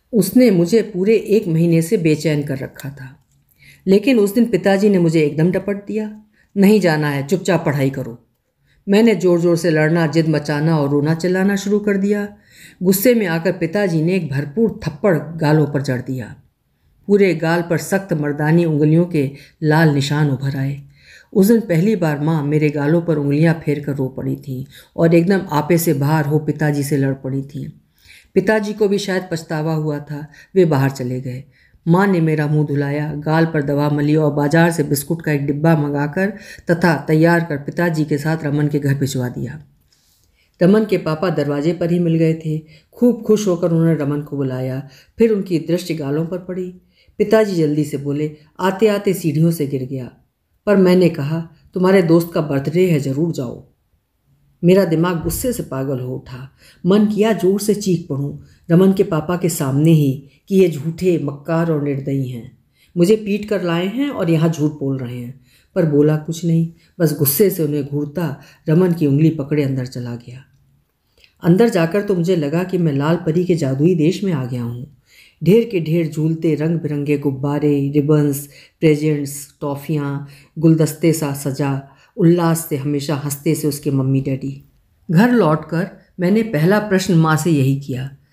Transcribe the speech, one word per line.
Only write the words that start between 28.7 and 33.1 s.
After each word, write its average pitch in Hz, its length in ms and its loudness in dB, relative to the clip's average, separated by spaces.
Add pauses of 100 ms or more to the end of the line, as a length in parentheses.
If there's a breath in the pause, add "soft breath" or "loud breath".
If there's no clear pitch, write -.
को 208 140 0
भी 196 100 0
शायद 185 340 -4
पछतावा 160 420 -4
हुआ 151 260 -4
था, 147 280 -12 (280 loud breath)
वे 185 100 6
बाहर 139 240 2
चले 127 320 -6
गए। 131 220 -10 (440 soft breath)
माँ 185 200 4
ने 180 140 2
मेरा 156 260 0
मुंह 151 200 0
धुलाया, 147 460 -4